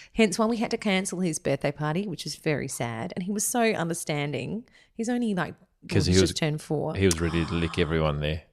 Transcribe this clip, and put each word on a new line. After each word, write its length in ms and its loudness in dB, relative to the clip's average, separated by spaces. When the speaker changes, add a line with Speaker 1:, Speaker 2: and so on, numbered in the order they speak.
Speaker 1:
Hence 240 4
why 80 4
we 100 0
had 160 0
to 60 0
cancel 420 0
his 180 0
birthday 320 0
party, 380 -2
which 180 -8
is 100 -6
very 320 -2
sad. 460 -6
And 100 -6
he 60 -4
was 160 -2
so 160 0
understanding. 1000 -2
He's 160 -4
only, 240 0
like, 200 -2
Speaker 2:
'Cause 120 2
Speaker 1:
well, 40 2
Speaker 2:
he 80 2
Speaker 1:
he's 80 8
Speaker 2:
was 120 4
Speaker 1:
just 40 -12
turned 240 0
four. 340 -4
Speaker 2:
he 120 4
was 160 4
ready 200 2
to 120 -2
lick 240 0
everyone 420 2
there. 220 -2